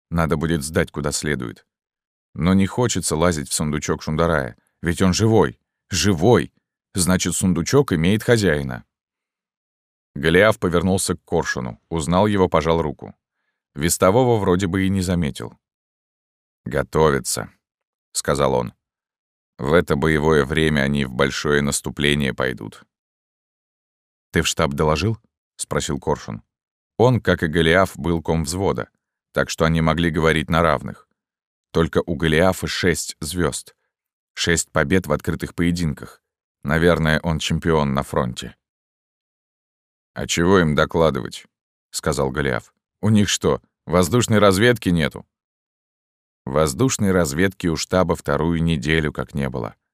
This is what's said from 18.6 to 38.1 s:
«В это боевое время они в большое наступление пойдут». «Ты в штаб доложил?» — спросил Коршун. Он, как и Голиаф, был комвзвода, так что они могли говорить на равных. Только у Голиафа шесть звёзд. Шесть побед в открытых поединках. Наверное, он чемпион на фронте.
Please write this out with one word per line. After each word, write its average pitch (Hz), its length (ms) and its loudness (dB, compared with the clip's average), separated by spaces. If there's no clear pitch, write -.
«В 65 160 -4
это 82 240 2
боевое 76 480 2
время 78 380 0
они 71 240 -2
в 64 80 -10
большое 71 480 0
наступление 71 720 -2
пойдут». 58 500 -8
«Ты 85 120 2
в 78 40 0
штаб 78 260 0
доложил?» — 78 460 0
спросил 73 420 -6
Коршун. 67 440 -6
Он, 117 220 4
как 90 220 0
и 90 40 -2
Голиаф, 82 500 2
был 85 260 -2
комвзвода, 82 680 -2
так 69 180 -2
что - 140 0
они 82 160 2
могли 80 300 2
говорить 78 400 0
на 85 120 2
равных. 73 460 -2
Только 80 320 0
у 90 100 -6
Голиафа 80 520 0
шесть - 540 -4
звёзд. 80 540 -6
Шесть - 360 -2
побед 80 360 0
в 73 60 -2
открытых 78 420 -6
поединках. 85 680 -4
Наверное, 80 580 2
он 80 180 -4
чемпион 78 560 -2
на 69 80 -2
фронте. - 540 -6